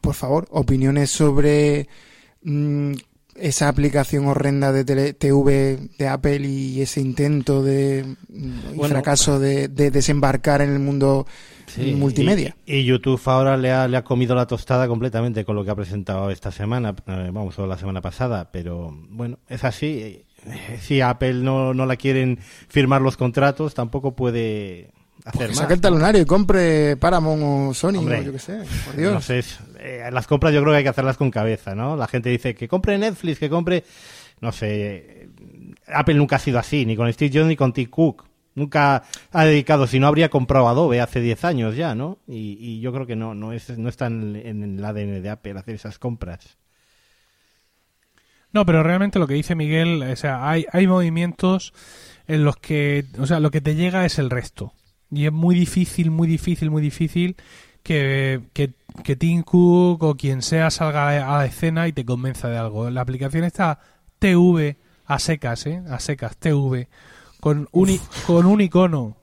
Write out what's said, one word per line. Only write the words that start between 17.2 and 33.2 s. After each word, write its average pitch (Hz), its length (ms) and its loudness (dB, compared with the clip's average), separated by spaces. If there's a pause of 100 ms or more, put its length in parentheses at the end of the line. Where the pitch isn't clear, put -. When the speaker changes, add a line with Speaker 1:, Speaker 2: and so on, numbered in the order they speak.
Speaker 2:
vamos, 98 260 -8
o 98 100 -6
la 92 100 -6
semana 95 240 -8
pasada, 95 500 -6
pero 85 420 -10 (160)
bueno, 120 380 -12
es 120 160 -10
así, 123 600 -6 (200)
eh, 120 360 -12
si 135 200 0
Apple 123 340 0
no, 131 380 0
no 131 120 0
la 131 100 0
quieren 131 440 0 (280)
firmar 135 340 4
los 135 160 0
contratos, 135 560 0
tampoco 127 420 -4
puede 110 720 -4 (360)
hacer 113 80 -16
Speaker 1:
Pues 120 140 -4
que - 0 -
Speaker 2:
más, 113 100 -4
Speaker 1:
saque 151 160 2
el 180 60 4
Speaker 2:
¿no? - 20 0
Speaker 1:
talonario 185 400 6
y 151 40 6
compre 170 720 4
Paramount 156 460 2
o 139 300 0
Sony, 190 240 0
Speaker 2:
Hombre, 123 220 0
Speaker 1:
o 139 40 -6
yo 135 80 -8
qué 131 80 -10
sé, 202 240 -12 (220)
por 139 100 -12
Dios. 175 180 0
Speaker 2:
no 165 80 -2
sé, 127 180 -2
es, - 200 -8 (200)
eh, 123 320 -12
las 127 160 -4
compras 151 260 2
yo 143 80 6
creo 151 120 4
que 147 40 6
hay 143 60 4
que 135 60 2
hacerlas 131 280 0
con 135 140 0
cabeza, 107 440 -2
¿no? 131 200 -4
La 127 120 -4
gente 123 220 -4
dice 123 260 -2
que 120 120 -10
compre 190 300 0
Netflix, 185 420 -4